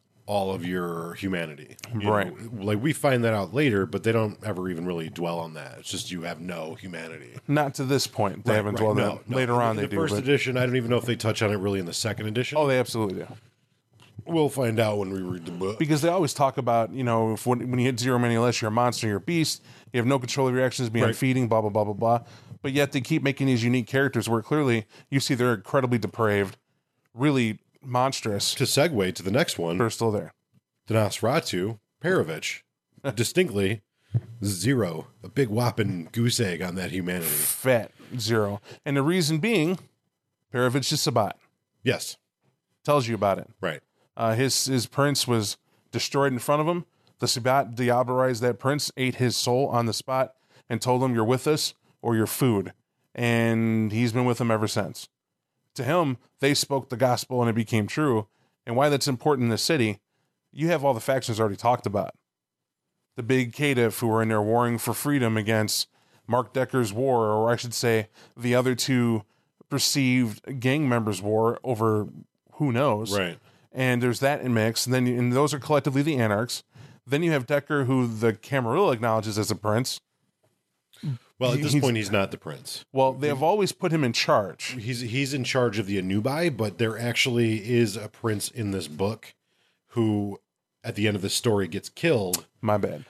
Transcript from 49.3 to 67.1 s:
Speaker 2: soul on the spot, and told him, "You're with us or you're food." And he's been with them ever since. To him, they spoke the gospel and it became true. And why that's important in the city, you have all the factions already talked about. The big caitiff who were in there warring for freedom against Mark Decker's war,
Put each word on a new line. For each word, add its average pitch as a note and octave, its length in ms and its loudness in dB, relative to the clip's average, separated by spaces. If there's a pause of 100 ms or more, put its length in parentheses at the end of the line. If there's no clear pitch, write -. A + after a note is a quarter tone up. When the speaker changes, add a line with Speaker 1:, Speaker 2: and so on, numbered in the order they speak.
Speaker 2:
soul B2+ 320 2
on A#2+ 160 2
the A2 80 0
spot, C3 400 -4 (360)
and A#2 120 -4
told B2+ 200 2
him, B2+ 140 0
"You're A2+ 80 2
with B2 240 0
us D3+ 260 0 (280)
or - 140 0
you're G#2+ 120 2
food." G2+ 460 0 (420)
And A2+ 760 2
he's A#2 200 2
been B2 140 0
with B2 140 2
them A#2 120 0
ever A2 160 2
since. F#2 400 -4 (680)
To C3+ 80 -6
him, C#3+ 340 0 (220)
they C#3+ 140 4
spoke C3+ 360 -2
the B2 80 -6
gospel B2 440 0
and A#2 80 2
it A2+ 40 2
became A2 340 0
true. A#2+ 400 0 (380)
And A#2 100 -4
why C#3+ 140 4
that's C#3+ 180 0
important C3 380 2
in A#2 40 2
the A2 80 2
city, A2+ 420 0 (520)
you D3+ 160 -2
have E3 160 2
all C#3 100 4
the A2+ 60 -4
factions A#2+ 400 -2
already G#2+ 160 0
talked A#2+ 300 0
about. G2+ 260 -2 (1040)
The B2 80 -8
big B2 300 0
caitiff B2 460 2
who A#2+ 80 0
were A2 140 4
in A2+ 80 2
there G#2+ 120 2
warring A#2 360 2
for A2+ 160 -4
freedom B2 440 0
against G#2+ 500 0 (400)
Mark A#2 260 0
Decker's B2+ 380 0
war, B2 380 2